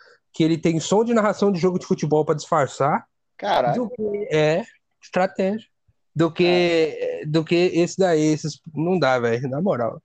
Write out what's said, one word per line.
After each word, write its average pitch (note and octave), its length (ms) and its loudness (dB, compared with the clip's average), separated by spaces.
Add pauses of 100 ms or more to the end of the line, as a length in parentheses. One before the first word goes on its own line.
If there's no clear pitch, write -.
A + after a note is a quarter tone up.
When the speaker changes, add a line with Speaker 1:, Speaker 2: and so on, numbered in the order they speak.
(340)
Speaker 1:
que D#3+ 100 0
ele D#3+ 140 2
tem E3 220 0
som G3+ 240 2
de A#3 100 -2
narração G3+ 380 2
de F3+ 80 -2
jogo F3+ 200 0
de - 60 -10
futebol D#3 400 0
pra D#3+ 100 0
disfarçar. D3+ 720 0 (300)
Speaker 2:
Caralho. F#3+ 480 0
Speaker 1:
Do - 40 -8
que, G#3 460 -6
é, D#3 280 2 (380)
estratégia. G3 680 -2 (480)
Do D#3+ 160 2
que, F3 140 0
Speaker 2:
É. E3 800 0
Speaker 1:
do D#3 180 0
que E3+ 120 0
esse F3 420 0
daí, F3 240 2
esses, D3+ 380 -2 (160)
não E3+ 240 -2
dá, C3 180 2
velho, A#2+ 320 -2
na C3+ 120 -4
moral. C3 440 -2